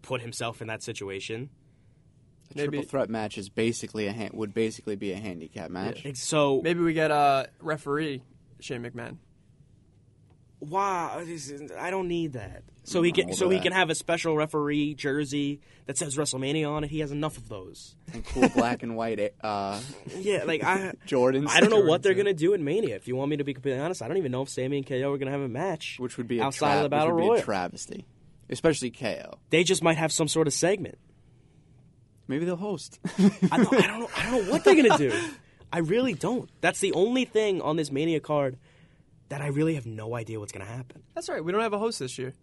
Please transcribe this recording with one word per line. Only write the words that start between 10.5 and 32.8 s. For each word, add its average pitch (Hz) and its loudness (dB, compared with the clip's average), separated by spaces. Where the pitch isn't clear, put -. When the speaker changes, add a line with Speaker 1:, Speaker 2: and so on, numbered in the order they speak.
Speaker 1:
Wow, 170 -2
this 160 -12
is, 143 -14
I 156 -4
don't 190 -2
need 170 -2
that. 107 -10
So 170 0
he 175 6
Speaker 2:
I'm 170 -2
Speaker 1:
can, 175 4
Speaker 2:
over 185 -4
Speaker 1:
so 190 2
he 190 4
Speaker 2:
that. 180 0
Speaker 1:
can 180 2
have 185 4
a 160 0
special 165 0
referee 151 0
jersey 143 -2
that 139 -6
says 147 -4
WrestleMania 143 -2
on 151 -2
it. 147 -6
He 156 -4
has 143 -4
enough 147 -4
of 117 -16
those. 95 -14
Speaker 2:
And - -8
cool 131 4
black 120 0
and 117 -6
white, 110 -2
uh, 101 -2
Speaker 1:
<laughs> - -12
Yeah, 190 0
like, 160 0
I 185 0
Speaker 2:
<laughs> - -20
Jordans. 135 4
Speaker 1:
I 160 6
don't 208 8
know 220 6
what 175 6
they're 190 4
Speaker 2:
Jordans, - 4
yeah. 202 2
Speaker 1:
gonna 202 2
do 165 4
in 180 0
Mania. 151 0
If 95 -12
you 123 -2
want 135 -2
me 151 0
to 143 -2
be 139 -4
completely 131 -4
honest, 175 -4
I 113 -8
don't 160 -2
even 156 0
know 127 -2
if 139 -6
Sami 131 -2
and 135 -4
K 131 -2
O 139 0
are 143 -2
gonna 135 -4
have 143 -2
a 139 -4
match 156 -6
Speaker 2:
Which 123 -6
would 123 -6
be 120 0
a 113 2
Speaker 1:
outside 143 0
Speaker 2:
tra-, 143 4
Speaker 1:
of 147 4
the 143 0
Battle 151 2
Speaker 2:
which 170 2
would 165 2
be 190 4
Speaker 1:
Royal. 226 6
Speaker 2:
a - -2
travesty, - -4
especially 139 2
K 110 -6
O. - -16
Speaker 1:
They 165 6
just 170 2
might 160 4
have 160 0
some 160 2
sort 160 4
of 139 0
segment. 185 0
Speaker 2:
Maybe 147 -2
they'll 180 -2
host. 185 -8